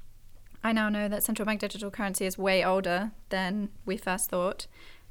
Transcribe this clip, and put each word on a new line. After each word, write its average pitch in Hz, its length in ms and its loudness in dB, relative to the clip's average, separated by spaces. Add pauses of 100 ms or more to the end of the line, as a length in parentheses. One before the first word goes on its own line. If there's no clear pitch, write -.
(640)
I 226 80 4
now 220 160 4
know 208 200 0
that 208 140 0
central 220 240 0
bank 214 140 0
digital 202 300 -4
currency 196 360 -2
is 185 100 -2
way 190 280 6
older 185 480 2 (160)
than 196 420 0 (160)
we 185 100 0
first 185 320 -2
thought. 180 380 0 (440)